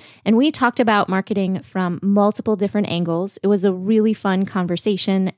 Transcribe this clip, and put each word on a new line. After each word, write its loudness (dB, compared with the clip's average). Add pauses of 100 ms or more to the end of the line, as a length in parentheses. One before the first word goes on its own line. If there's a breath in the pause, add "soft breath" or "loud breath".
(240 loud breath)
And 2
we 4
talked 0
about 2
marketing -2
from -4
multiple 0
different -2
angles. -4
It -2
was 2
a 4
really 2
fun 0
conversation, -2